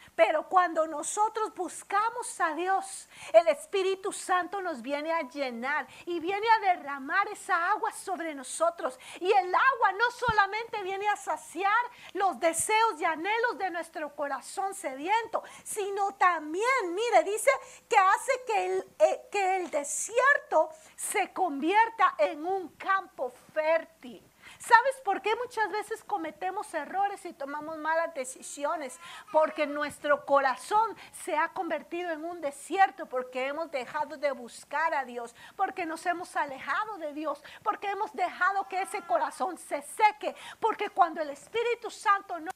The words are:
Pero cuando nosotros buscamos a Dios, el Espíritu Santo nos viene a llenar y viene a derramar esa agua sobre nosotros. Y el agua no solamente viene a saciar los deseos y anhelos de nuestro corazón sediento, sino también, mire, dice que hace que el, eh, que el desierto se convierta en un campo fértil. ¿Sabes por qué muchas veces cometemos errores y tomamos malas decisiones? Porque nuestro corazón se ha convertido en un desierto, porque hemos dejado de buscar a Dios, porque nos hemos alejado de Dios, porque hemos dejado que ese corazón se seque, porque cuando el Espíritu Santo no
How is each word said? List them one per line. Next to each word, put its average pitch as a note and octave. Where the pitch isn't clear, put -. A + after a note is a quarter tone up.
Pero E4
cuando E4
nosotros G#4
buscamos G#4+
a E4
Dios, F#4+
el E4+
Espíritu F#4+
Santo F#4
nos E4
viene D4
a E4
llenar C4+
y F4
viene G4
a A4
derramar E4
esa F#4
agua G#4+
sobre E4
nosotros. C#4
Y F#4
el F#4
agua A#4
no A#4
solamente G#4+
viene G4
a G#4
saciar -
los F4+
deseos E4+
y F#4
anhelos F#4+
de F#4+
nuestro E4
corazón D4
sediento, E4+
sino G4
también, F4+
mire, G#4
dice G#4+
que A4+
hace A4+
que G4
el, F#4
eh, -
que F#4+
el F4+
desierto D#4+
se -
convierta F4+
en D#4
un F#4
campo F4+
fértil. D#4
¿Sabes C5
por F#4+
qué G#4+
muchas A4+
veces G#4
cometemos F#4
errores F#4
y E4+
tomamos D4+
malas D#4+
decisiones? C#4+
Porque D#4
nuestro D4
corazón C#4
se D#4+
ha E4
convertido E4+
en D#4
un F4
desierto, F#4
porque B3+
hemos D#4
dejado D4
de C#4
buscar C4+
a C4+
Dios, A#3+
porque F#4
nos D#4+
hemos F4
alejado D4+
de D4+
Dios, D4+
porque G#4
hemos G4+
dejado F#4+
que F#4+
ese F#4+
corazón E4+
se -
seque, G#4
porque G#4
cuando E4+
el D4
Espíritu A4+
Santo G4
no E4+